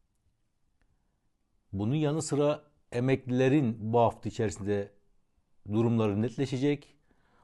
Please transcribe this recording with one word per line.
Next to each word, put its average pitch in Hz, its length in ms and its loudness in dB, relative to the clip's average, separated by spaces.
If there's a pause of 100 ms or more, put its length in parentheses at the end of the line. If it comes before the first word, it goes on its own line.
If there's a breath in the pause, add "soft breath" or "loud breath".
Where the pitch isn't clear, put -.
(1700)
Bunun 104 220 -2
yanı 156 260 0
sıra 147 420 0 (280)
emeklilerin 123 1000 0
bu 120 60 4
hafta 110 300 2
içerisinde 101 600 -4 (760)
durumları 110 540 2
netleşecek. 139 760 -2 (480 soft breath)